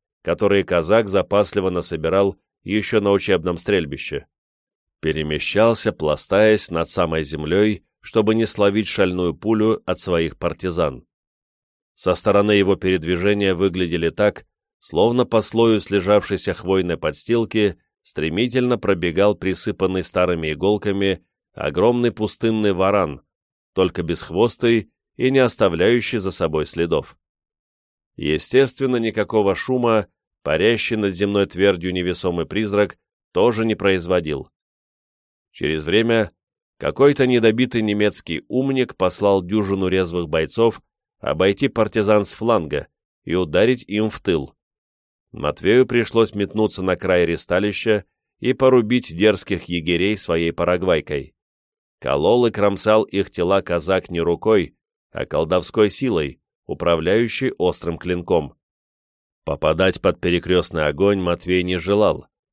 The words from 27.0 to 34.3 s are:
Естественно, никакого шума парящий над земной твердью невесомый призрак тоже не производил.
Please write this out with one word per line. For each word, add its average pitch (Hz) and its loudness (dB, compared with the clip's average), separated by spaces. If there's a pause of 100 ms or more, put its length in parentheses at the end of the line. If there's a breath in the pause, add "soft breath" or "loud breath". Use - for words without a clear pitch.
Естественно, 127 0
никакого 107 0
шума 117 0 (340)
парящий 104 0
над 101 -2
земной 101 0
твердью 92 0
невесомый 87 -2
призрак 101 -2 (340)
тоже 110 2
не 113 0
производил. 90 -2 (1000)